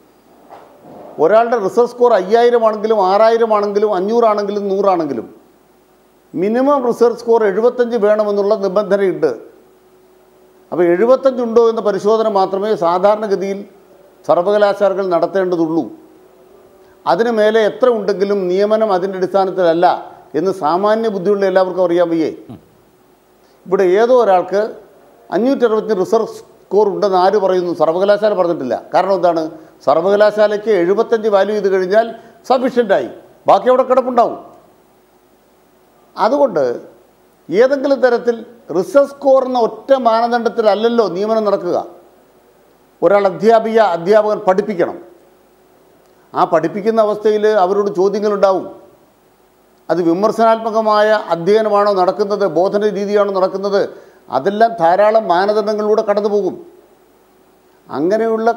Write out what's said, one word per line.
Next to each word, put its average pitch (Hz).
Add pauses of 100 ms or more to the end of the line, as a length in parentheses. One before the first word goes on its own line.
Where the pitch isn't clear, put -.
(1200)
ഒരാളുടെ 226
റിസർച്ച് 233
സ്കോർ 240
അയ്യായിരം 226
ആണെങ്കിലും 214 (120)
ആറായിരം 226
ആണെങ്കിലും 208 (100)
അഞ്ഞൂറാണെങ്കിലും 208
നൂറാണെങ്കിലും 170 (1160)
മിനിമം 262 (100)
റിസർച്ച് 233
സ്കോർ 226 (100)
എഴുപത്തഞ്ച് 240
വേണമെന്നുള്ള 208 (140)
നിബന്ധനയുണ്ട്. 185 (1400)
അപ്പോൾ 170
എഴുപത്തഞ്ചുണ്ടോ 233
എന്ന 220
പരിശോധന 214 (100)
മാത്രമേ 196 (140)
സാധാരണഗതിയിൽ 196 (680)
സർവകലാശാലകൾ 196
നടത്തേണ്ടതുള്ളൂ. 165 (1300)
അതിന് 226
മേലെ 220 (100)
എത്ര - (120)
ഉണ്ടെങ്കിലും 196 (120)
നിയമനം 214
അതിൻ്റെ 190
അടിസ്ഥാനത്തിലല്ല 180 (520)
എന്ന് 185
സാമാന്യ 208
ബുദ്ധിയുള്ള 196
എല്ലാവർക്കും 185
അറിയാൻ 170
വയ്യേ? 160 (1400)
ഇവിടെ 190 (140)
ഏതോ 240
ഒരാൾക്ക് 196 (720)
അഞ്ഞൂറ്റി 247
അറുപത്തഞ്ച് 214
റിസർച്ച് 220
സ്കോർ -
ഉണ്ടെന്ന് 185
ആര് 196
പറയുന്നു? 180 (100)
സർവകലാശാല 202
പറഞ്ഞിട്ടില്ല. 147 (180)
കാരണം 185
എന്താണ്? 165 (440)
സർവകലാശാലയ്ക്ക് 208 (100)
എഴുപത്തഞ്ച് 220
വാല്യൂ 202
ചെയ്ത് 196
കഴിഞ്ഞാൽ 190 (440)
സഫിഷ്യൻ്റായി, 233 (400)
ബാക്കി 196
അവിടെ 254
കിടപ്പുണ്ടാവും. 247 (1900)
അതുകൊണ്ട് 226 (960)
ഏതെങ്കിലും 269
തരത്തിൽ 240 (420)
റിസർച്ച് 277
സ്കോർ 269
എന്ന 254 (100)
ഒറ്റ - (200)
മാനദണ്ഡത്തിലല്ലല്ലോ 226 (100)
നിയമനം 214
നടക്കുക. 180 (1300)
ഒരാൾ 196
അധ്യാപിക, 220 (180)
അധ്യാപകൻ 208
പഠിപ്പിക്കണം. 185 (1300)
ആ 151 (100)
പഠിപ്പിക്കുന്ന 185
അവസ്ഥയിൽ 214 (200)
അവരോട് 202
ചോദ്യങ്ങളുണ്ടാവും. 190 (1300)
അത് 165 (100)
വിമർശനാത്മകമായ 214 (260)
അധ്യയനമാണോ 208
നടക്കുന്നത്, 196 (140)
ബോധന 196 (140)
രീതിയാണോ 202
നടക്കുന്നത്, 190 (560)
അതെല്ലാം 208 (100)
ധാരാളം 208
മാനദണ്ഡങ്ങളിലൂടെ 208
കടന്നു 208
പോകും. 196 (1400)
അങ്ങനെയുള്ള 220